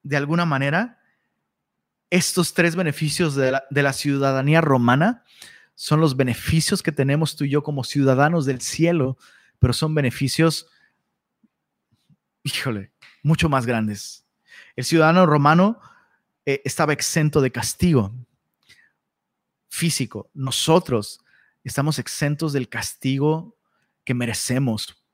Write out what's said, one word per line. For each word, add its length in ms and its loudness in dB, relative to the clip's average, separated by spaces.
de 100 -2
alguna 280 0
manera, 560 -2
estos 440 0
tres 220 0
beneficios 580 -2
de 160 2
la, 200 -4
de 120 0
la 100 2
ciudadanía 680 2
romana 640 2
son 260 0
los 160 2
beneficios 640 0
que 120 -4
tenemos 420 0
tú 80 -6
y 80 -2
yo 140 0
como 180 -6
ciudadanos 640 2
del 140 -4
cielo, 580 0
pero 140 4
son 240 -2
beneficios, 720 0
híjole, 480 -8
mucho 240 2
más 180 0
grandes. 580 -4
El 80 -8
ciudadano 420 4
romano, 540 4
eh, 200 -2
estaba 280 0
exento 480 0
de 100 2
castigo 640 0
físico. 680 -4
Nosotros 840 0
estamos 340 -2
exentos 540 -4
del 160 -4
castigo 880 -4
que 100 -4
merecemos 1000 -4